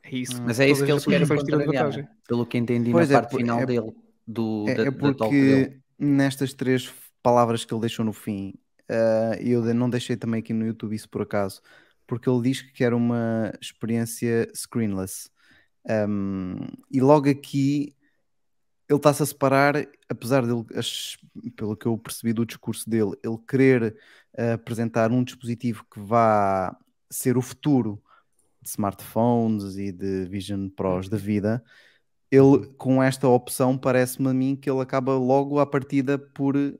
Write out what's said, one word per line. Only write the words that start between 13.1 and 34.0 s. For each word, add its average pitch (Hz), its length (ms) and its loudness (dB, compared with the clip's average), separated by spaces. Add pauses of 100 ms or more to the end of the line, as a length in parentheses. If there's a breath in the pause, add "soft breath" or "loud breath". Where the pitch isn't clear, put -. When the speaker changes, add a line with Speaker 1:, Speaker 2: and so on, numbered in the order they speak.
Speaker 2:
experiência 117 920 -4
screenless. 98 760 -6 (580 soft breath)
Ahm, 98 720 -2 (340)
e 135 100 0
logo 143 280 6
aqui 139 680 -2 (920)
ele 143 100 2
está-se 143 240 4
a 147 40 2
separar, 139 500 2 (340)
apesar 120 360 0
dele, 117 200 -4 (100)
as-, - 420 -8 (380)
pelo 107 220 -6
que - 80 -12
eu 113 120 0
percebi - 360 -6
do 113 120 -2
discurso - 440 -10
dele, 107 220 0 (120)
ele 113 140 -6 (100)
querer, 127 480 2 (400 soft breath)
eh, 117 180 -2
apresentar 113 580 -2
um 127 120 2
dispositivo 120 680 -8
que 110 60 -16
vá 101 760 2 (360)
ser 127 260 -2
o 131 40 0
futuro 120 600 -2 (600 soft breath)
de - 80 -16
smartphones 110 1080 -2
e 98 140 -6
de 95 360 -4
Vision 98 420 -6
Pros 95 380 -4
da 107 100 -4
Speaker 1:
Uhum. 98 60 -4
Speaker 2:
vida, 104 400 -2 (680 soft breath)
ele, 135 360 8
Speaker 3:
Uhum. - 100 -20
Speaker 2:
com 131 260 2
esta 131 240 0
opção, 127 500 2
parece-me 127 520 0